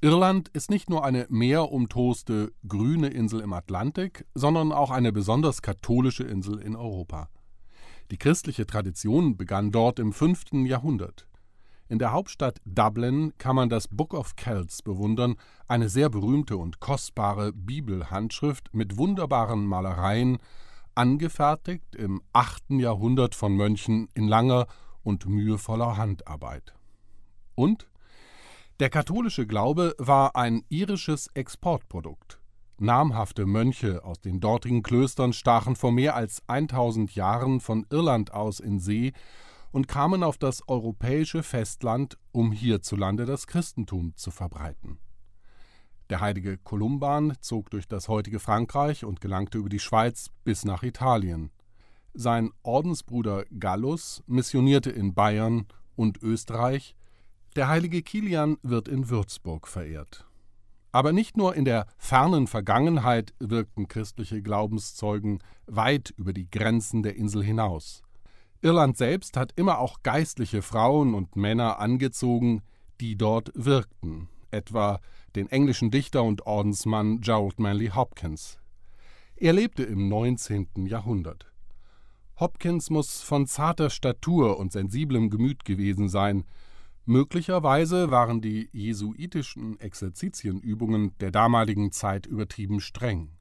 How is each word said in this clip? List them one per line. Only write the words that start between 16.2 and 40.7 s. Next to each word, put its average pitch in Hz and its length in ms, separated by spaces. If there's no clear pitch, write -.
und 85 220
kostbare 104 720
Bibelhandschrift 110 1200
mit 101 240
wunderbaren 127 680
Malereien, 95 720
angefertigt 151 1000
im 98 280
achten 120 460
Jahrhundert 123 560
von 101 200
Mönchen 107 600
in 107 120
langer 120 380
und 95 240
mühevoller 107 680
Handarbeit. 76 760
Und 180 340
der 135 100
katholische 170 560
Glaube 113 540
war 135 360
ein 117 340
irisches 170 680
Exportprodukt. 123 1080
Namhafte 113 680
Mönche 107 580
aus 87 180
den 92 180
dortigen 117 420
Klöstern 123 520
stachen 117 420
vor 127 160
mehr 131 240
als 113 320
eintausend 120 680
Jahren 120 460
von 110 320
Irland 139 420
aus 104 260
in 101 200
See 107 340
und 135 160
kamen 175 360
auf 160 160
das 131 280
europäische 131 760